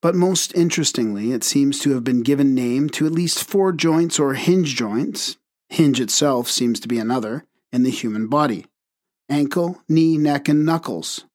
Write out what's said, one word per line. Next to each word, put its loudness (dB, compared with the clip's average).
But 2
most 0
interestingly, 0
it -4
seems 2
to 2
have -2
been 2
given 2
name 0
to 0
at 0
least -2
four 2
joints 0
or 2
hinge 2
joints, -4
hinge 2
itself 0
seems 0
to -14
be -2
another, -4
in 2
the 2
human -4
body. 0
Ankle, 0
knee, 4
neck, 0
and 2
knuckles. -4